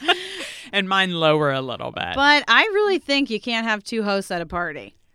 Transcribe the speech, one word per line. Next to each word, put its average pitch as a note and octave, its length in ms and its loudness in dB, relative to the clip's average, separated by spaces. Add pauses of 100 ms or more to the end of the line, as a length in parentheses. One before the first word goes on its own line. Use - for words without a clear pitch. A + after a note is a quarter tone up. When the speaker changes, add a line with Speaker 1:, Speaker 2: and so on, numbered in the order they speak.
(720)
Speaker 1:
And G3 160 -2
mine F#3+ 260 2
lower D#3 380 4
a C3+ 120 -2
little A#2+ 300 -6
bit. - 220 -6
Speaker 2:
But C#4+ 320 4
I A#3+ 140 6
really G4+ 380 2
think C#4 320 -2
you G#3+ 100 -4
can't A3+ 260 -4
have G#3+ 160 -2
two A3+ 200 -4
hosts G3 280 -2
at F3 120 -4
a E3 40 -6
party. D3 500 -8 (180)